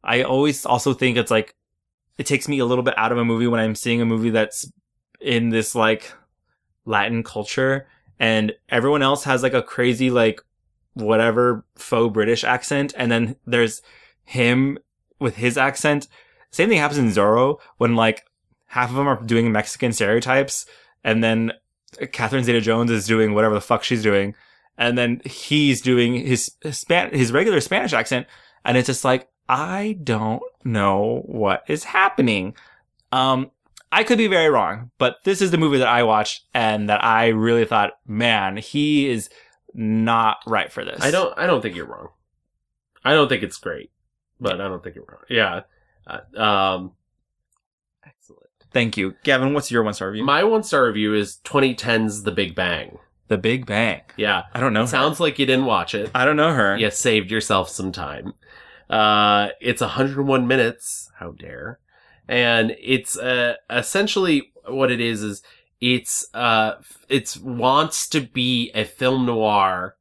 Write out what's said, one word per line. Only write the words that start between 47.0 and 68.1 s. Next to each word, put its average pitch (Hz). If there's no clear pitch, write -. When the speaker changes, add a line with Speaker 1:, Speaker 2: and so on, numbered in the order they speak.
Speaker 1:
Thank 117
you. 95
Gavin, 135
what's 143
your 117
one-star 101
review? 107
Speaker 2:
My 147
one-star 214
review 107
is 104
twenty 135
ten's 110
The 101
Big 90
Bang. 87
Speaker 1:
The 104
Big 120
Bang. 104
Speaker 2:
Yeah. 101
Speaker 1:
I 123
don't 123
know 110
her. 120
Speaker 2:
Sounds 143
like 151
you 135
didn't 131
watch 101
it. 104
Speaker 1:
I 127
don't 151
know 156
her. 104
Speaker 2:
You 107
saved 107
yourself 104
some 95
time. 73
Uh, 104
it's 117
a 113
hundred 135
and 139
one 131
minutes. 120
How 85
dare. -
And 117
it's, 127
uh, 123
essentially 180
what 131
it 120
is, 113
is 104
it's, -
uh, 113
it's -
wants 131